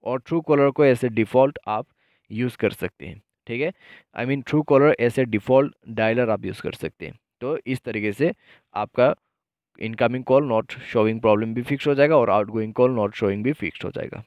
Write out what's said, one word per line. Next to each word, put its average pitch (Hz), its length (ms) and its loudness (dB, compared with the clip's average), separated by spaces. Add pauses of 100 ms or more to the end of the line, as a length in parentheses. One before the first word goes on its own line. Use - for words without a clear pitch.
और 127 180 -4
Truecaller 147 500 2
को 147 120 2
ऐसे 123 260 4
डिफ़ॉल्ट 123 480 2 (100)
आप 110 180 -4 (440)
यूज़ 117 260 -4
कर 101 160 0
सकते - 340 -10
हैं, 90 140 -16 (260)
ठीक 117 140 -8
है, 165 120 -4 (440)
I 120 100 -4
mean 135 180 -4
Truecaller 147 560 4
ऐसे 120 260 0
डिफ़ॉल्ट 127 480 2 (160)
डायलर 113 400 0
आप 104 140 -4
यूज़ 98 180 -10
कर - 120 -8
सकते - 320 -12
हैं। - 120 -18 (220)
तो 147 260 -6
इस 127 160 -6
तरीके 107 300 -4
से 156 200 0 (420)
आपका 123 400 0 (640)
incoming 117 460 -2
call 139 220 4
not 113 280 -2 (120)
showing 110 340 0
problem 113 340 2
भी 120 80 -4
फिक्स 135 240 -4
हो 143 80 2
जाएगा 147 220 4
और 117 140 4
outgoing 107 440 0
call 127 220 2
not 101 180 -2
showing 104 300 -2
भी 131 100 0
फिक्स - 300 -8
हो - 60 -6
जाएगा - 360 -10